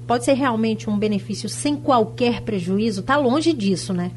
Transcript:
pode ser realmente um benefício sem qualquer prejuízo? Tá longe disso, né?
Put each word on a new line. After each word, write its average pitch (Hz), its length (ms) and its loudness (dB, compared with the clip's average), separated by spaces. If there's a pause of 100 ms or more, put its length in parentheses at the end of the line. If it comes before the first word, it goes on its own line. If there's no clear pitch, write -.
pode 240 180 2
ser 277 100 6
realmente 226 540 0
um 208 80 0
benefício 208 520 -2
sem 294 280 -2
qualquer 240 640 2
prejuízo? 196 600 -2
Tá 269 140 2
longe 294 360 2
disso, 196 400 0
né? 175 240 -4